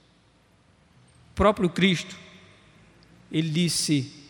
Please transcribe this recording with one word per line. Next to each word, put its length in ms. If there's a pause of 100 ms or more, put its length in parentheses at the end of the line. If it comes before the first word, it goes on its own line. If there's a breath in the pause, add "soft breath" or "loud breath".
(1300)
O 40
próprio 360
Cristo, 440 (1160)
ele 160
disse: 640 (180)